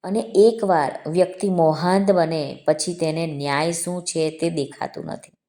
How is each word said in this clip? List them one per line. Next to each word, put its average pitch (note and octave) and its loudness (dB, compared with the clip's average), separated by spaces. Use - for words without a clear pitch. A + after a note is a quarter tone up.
અને G3+ -4
એકવાર G3 2
વ્યક્તિ F3+ 0
મોહાંધ F3+ 2
બને D#3+ 0
પછી D#3 0
તેને E3 -2
ન્યાય C#3+ -2
શું F3 -6
છે D#3+ -4
તે E3+ 0
દેખાતું - -8
નથી. - -14